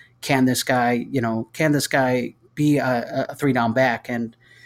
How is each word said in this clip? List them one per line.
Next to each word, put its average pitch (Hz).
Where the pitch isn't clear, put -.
can 131
this 127
guy, 123
you 131
know, 113
can 156
this 139
guy 127
be 147
a, 127
a 127
three 139
down 117
back? 123
And, 117